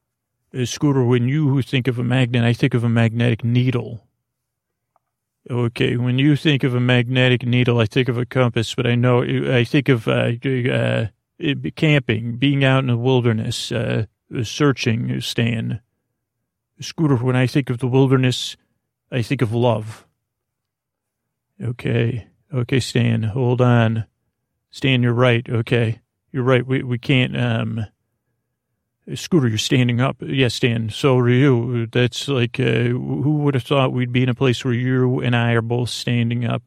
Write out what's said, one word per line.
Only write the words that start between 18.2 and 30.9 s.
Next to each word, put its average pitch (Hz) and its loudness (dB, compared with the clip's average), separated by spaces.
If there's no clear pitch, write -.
I 127 -4
think 127 -2
of 110 -2
love. 113 -2
Okay, 117 -4
okay, 127 -2
Stan, 117 0
hold 120 -2
on. 113 2
Stan, 131 0
you're 120 2
right, 120 2
okay. 113 -2
You're 127 -4
right, 127 2
we, 131 -4
we 123 -4
can't, 127 -2
um, 113 -4
Scooter, 135 2
you're 107 -2
standing 123 0
up. 131 -2
Yes, 135 -2
Stan, 117 0